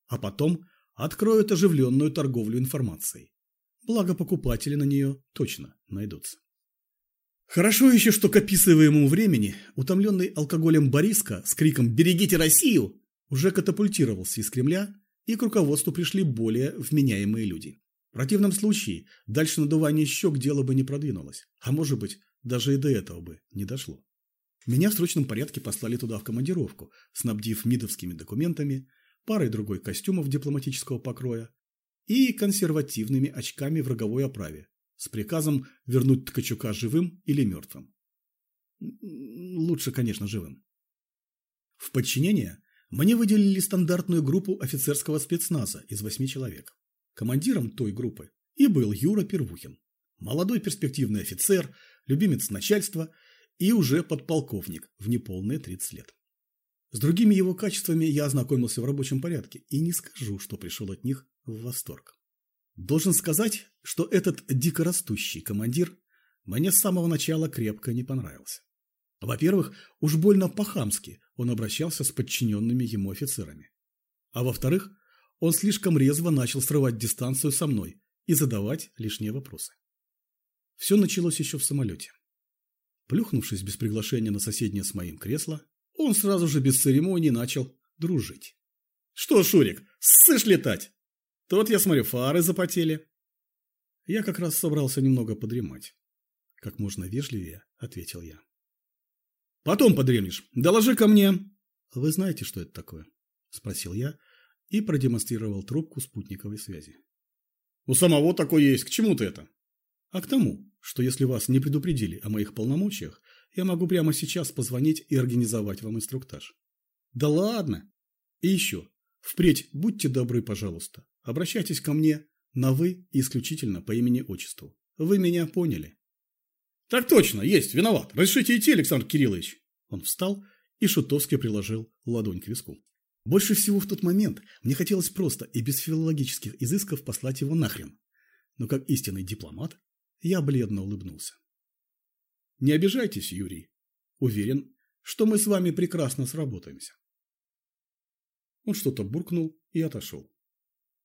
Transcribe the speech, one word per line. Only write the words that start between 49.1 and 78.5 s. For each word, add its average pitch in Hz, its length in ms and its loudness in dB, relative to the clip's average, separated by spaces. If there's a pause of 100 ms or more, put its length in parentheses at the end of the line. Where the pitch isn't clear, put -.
Первухин. 120 560 -6 (400)
Молодой 170 420 -2
перспективный 131 600 -2
офицер, 156 540 0 (320)
любимец 147 440 2
начальства – 160 640 -2 (460)
и 190 140 2
уже 165 300 4
подполковник 131 960 -6
в 101 100 -8
неполные 113 500 -4
тридцать - 340 -12
лет. - 220 -20 (760)
С 113 80 -10
другими 180 360 4
его 185 200 2
качествами 175 500 -2
я 147 220 0
ознакомился 127 540 0
в 113 40 -4
рабочем 135 360 -2
порядке 165 480 -8
и 143 120 -2
не 170 120 -2
скажу, 107 460 -8
что - 180 -12
пришел 95 340 -10
от - 140 -12
них 131 220 -6 (180)
в 110 180 -12
восторг. - 560 -12 (560)
Должен 156 380 0
сказать, 190 540 0 (160)
что - 220 -4
этот 180 440 0
дикорастущий 151 920 -2
командир 120 560 -4 (480)
мне 135 260 -2
с - 80 4
самого 185 280 2
начала 160 420 0
крепко 117 440 -4
не 123 120 -4
понравился. 131 580 -10 (580)
Во-первых, 147 540 0 (260)
уж 151 160 2
больно 190 320 6
по-хамски - 720 -4 (160)
он 120 140 -2
обращался 120 540 -4
с - 80 -2
подчиненными 117 720 -2
ему 104 260 -4
офицерами. 95 600 -10 (600)
А 123 120 -4
во-вторых, 131 460 0 (480)
он 165 140 2
слишком 180 460 2
резво 147 320 4
начал 135 300 0
срывать 131 380 2
дистанцию 127 540 -2
со 160 140 -2
мной 110 340 -4 (260)
и 170 80 2
задавать 131 640 -2